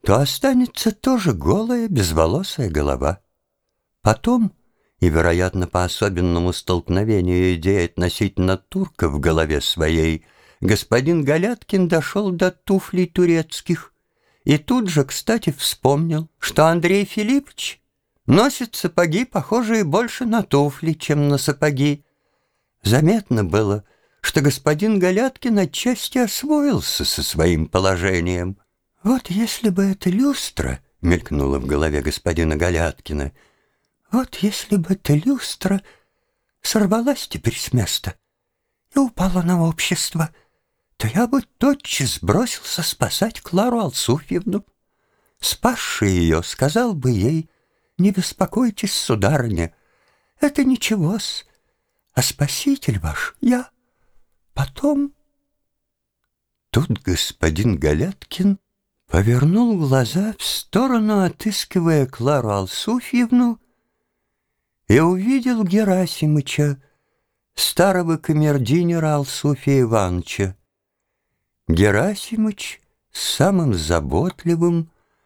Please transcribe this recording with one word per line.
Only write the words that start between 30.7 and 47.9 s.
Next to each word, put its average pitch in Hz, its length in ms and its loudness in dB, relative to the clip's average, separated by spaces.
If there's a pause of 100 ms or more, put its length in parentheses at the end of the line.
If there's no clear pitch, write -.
мелькнула 73 580 0
в 64 80 -6
голове 73 340 0
господина 78 540 -2
Галяткина, 78 760 -4 (800)
«вот 247 260 -2
если 202 400 -2
бы 180 160 -2
эта 165 200 0
люстра 196 680 0 (800)
сорвалась 226 640 0
теперь - 280 -4
с - 160 -8
места - 440 -2 (800)
и - 20 4
упала 185 460 0
на 175 180 2
общество, 165 680 -2 (680)
то - 80 -2
я 185 200 0
бы 262 160 0 (140)
тотчас - 640 -2
бросился - 600 -2
спасать - 560 -4
Клару 233 400 0
Алсуфьевну. 175 840 -4 (760)
Спасший - 720 -2
ее 82 300 2
сказал 202 520 -2
бы 131 160 -2
ей: 127 400 0 (480)